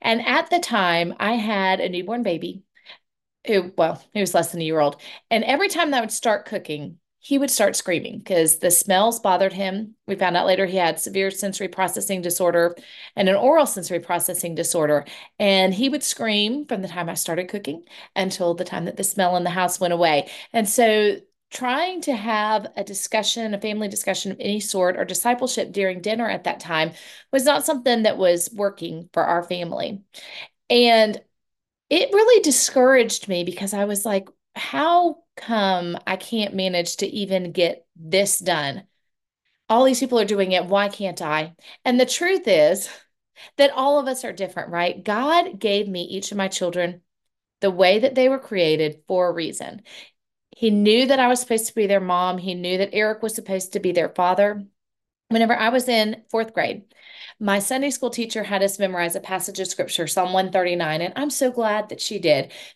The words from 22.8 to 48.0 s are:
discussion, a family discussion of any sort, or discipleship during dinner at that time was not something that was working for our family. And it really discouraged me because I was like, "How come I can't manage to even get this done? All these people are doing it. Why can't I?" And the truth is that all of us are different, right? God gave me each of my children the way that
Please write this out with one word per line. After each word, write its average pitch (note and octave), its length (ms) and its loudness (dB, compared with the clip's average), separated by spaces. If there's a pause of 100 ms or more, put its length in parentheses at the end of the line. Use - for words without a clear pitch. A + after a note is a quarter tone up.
discussion, G#3+ 720 -4
a G3+ 60 -6
family G#3+ 260 -4
discussion G3 460 -4
of - 80 -12
any G#3 180 -2
sort, F#3 380 0
or F#3 80 -2
discipleship A#3+ 680 -2
during F#3 300 -2
dinner A3 280 -4
at F#3 140 -6
that - 160 -4
time E3 320 -2 (400)
was C4 140 2
not D4 200 4
something A#3+ 380 0
that G#3+ 160 2
was F3 340 2
working E3+ 600 -6
for E3+ 100 0
our F3 220 0
family. F3 560 -6 (680)
And A#3 540 6 (680)
it F4+ 240 2
really A4 300 8
discouraged B3+ 840 4
me F3 160 -2
because F3 280 -6
I G3+ 120 0
was G3+ 200 -4
like, G3 240 -2 (280)
"How E4+ 600 2 (160)
come F#3 720 -2
I F#3+ 100 0
can't G#3 380 -6
manage F3+ 440 -2
to F#3+ 80 -2
even F#3+ 460 -4
get E3+ 340 0 (100)
this F#3 420 0
done? D#3+ 440 -2 (840)
All A#3+ 180 4
these C4 160 4
people B3 200 2
are G3+ 60 2
doing G3 260 0
it. F3+ 140 2
Why G3+ 240 2
can't F#3 320 -8
I?" D#3 320 -4 (320)
And B3 120 2
the A#3 60 6
truth F4 420 0
is F3 440 4 (680)
that C#4 180 6
all C#4 240 2
of C4 80 0
us B3+ 180 -4
are G3+ 80 -8
different, F3+ 360 -8
right? F3 340 -2
God C4+ 560 0
gave G3+ 300 0
me F3+ 140 -6
each G3 300 -10
of G3+ 40 -8
my F#3+ 120 -2
children F3 520 -4 (600)
the G3 80 4
way F#3 280 6
that B3+ 160 2